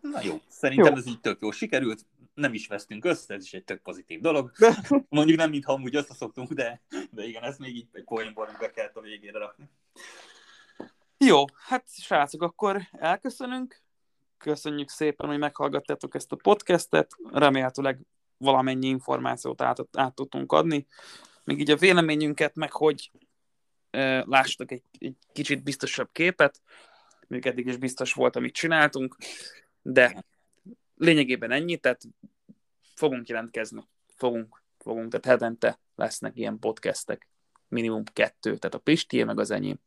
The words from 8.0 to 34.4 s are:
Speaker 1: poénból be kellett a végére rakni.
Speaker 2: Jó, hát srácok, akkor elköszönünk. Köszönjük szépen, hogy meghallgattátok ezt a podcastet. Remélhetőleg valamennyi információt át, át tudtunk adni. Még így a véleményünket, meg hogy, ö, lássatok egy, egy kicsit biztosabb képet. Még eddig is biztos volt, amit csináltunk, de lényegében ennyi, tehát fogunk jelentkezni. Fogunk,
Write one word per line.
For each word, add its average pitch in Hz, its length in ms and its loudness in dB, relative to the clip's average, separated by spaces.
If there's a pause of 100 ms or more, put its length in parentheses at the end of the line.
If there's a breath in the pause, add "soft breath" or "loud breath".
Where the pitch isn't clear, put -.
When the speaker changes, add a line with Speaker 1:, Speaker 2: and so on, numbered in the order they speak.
Speaker 1:
poénból 110 560 -8
be 110 100 -6
kellett 104 260 -10
a 110 40 -16
végére 104 380 -16
rakni. 104 320 -14 (1500 loud breath)
Speaker 2:
Jó, 170 260 8 (220)
hát 254 220 -4
srácok, 151 540 -2
akkor 196 400 -2 (100)
elköszönünk. 254 920 -6 (560)
Köszönjük 147 500 -6
szépen, 151 400 -2
hogy 147 100 -2
meghallgattátok 143 760 -4
ezt - 180 -10
a 143 40 -8
podcastet. 175 800 2 (180)
Remélhetőleg 135 680 2 (360)
valamennyi 131 500 2
információt 131 760 -4
át, 123 180 0 (140)
át 131 220 0
tudtunk 135 380 -6
adni. 151 340 4 (580 loud breath)
Még 143 160 -2
így 151 100 0
a 151 60 6
véleményünket, 156 800 2
meg 156 180 -6
hogy, 151 380 0 (800)
ö, 131 360 -2
lássatok 131 440 2
egy, 127 120 -12 (160)
egy 131 180 -10 (160)
kicsit 139 300 -4
biztosabb 135 500 -6
képet. 160 480 2 (640 soft breath)
Még 127 200 -6
eddig 123 200 -2
is 127 100 -4
biztos 127 360 -4
volt, 123 240 2
amit 123 180 -4
csináltunk, 147 640 0 (680 loud breath)
de 127 420 4 (720)
lényegében 127 540 2
ennyi, 160 260 -2
tehát 127 240 0 (920)
fogunk 131 340 -2
jelentkezni. 113 540 -8 (340)
Fogunk, 117 460 -4 (160)